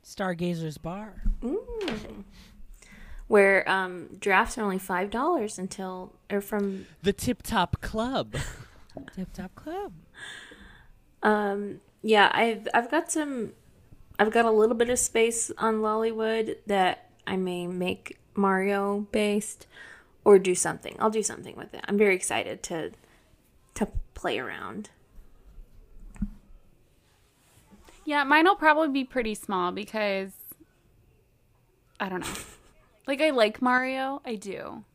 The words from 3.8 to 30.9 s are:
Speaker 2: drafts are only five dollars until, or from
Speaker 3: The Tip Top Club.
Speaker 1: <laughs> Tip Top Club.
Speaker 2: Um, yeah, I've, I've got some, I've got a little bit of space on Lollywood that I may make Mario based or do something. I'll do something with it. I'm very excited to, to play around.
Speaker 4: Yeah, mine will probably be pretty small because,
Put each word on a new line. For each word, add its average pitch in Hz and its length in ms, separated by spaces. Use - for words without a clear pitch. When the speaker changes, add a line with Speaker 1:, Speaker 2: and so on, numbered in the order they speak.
Speaker 2:
drafts 202 360
are 226 60
only 190 160
five 190 320
dollars 240 480
until, 185 540
or 202 100
from 202 460
Speaker 3:
The 202 100
Tip - 300
Top 190 380
Club. 220 560
Speaker 1:
<laughs> - 420
Tip 185 160
Top 185 240
Club. 339 360
Speaker 2:
Um, 202 560
yeah, 208 300
I've, 220 400
I've 240 160
got 330 220
some, 285 440
I've 214 100
got 226 140
a 226 80
little 220 240
bit 233 140
of 247 100
space 233 580
on 220 220
Lollywood 220 760
that 190 420
I 190 100
may 180 300
make 180 540
Mario 202 760
based 208 560
or 202 140
do 185 160
something. - 460
I'll 226 100
do 214 140
something - 320
with - 180
it. - 140
I'm 202 100
very 202 160
excited 113 500
to, - 280
to - 140
play - 240
around. 117 520
Speaker 4:
Yeah, 294 200
mine 302 200
will 381 120
probably 311 320
be 269 160
pretty 226 300
small 180 380
because, 196 580